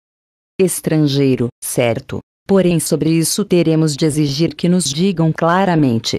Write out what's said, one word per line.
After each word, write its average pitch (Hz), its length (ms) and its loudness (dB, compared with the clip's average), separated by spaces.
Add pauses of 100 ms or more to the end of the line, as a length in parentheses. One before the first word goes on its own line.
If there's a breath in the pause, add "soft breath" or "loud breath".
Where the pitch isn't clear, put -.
(580)
Estrangeiro, 143 880 0 (140)
certo. 117 560 -4 (280)
Porém 175 340 2
sobre 156 300 -2
isso 165 340 0
teremos 160 500 2
de 160 120 -2
exigir 151 480 -2
que 170 160 -2
nos 180 140 0
digam 160 480 0
claramente 160 880 0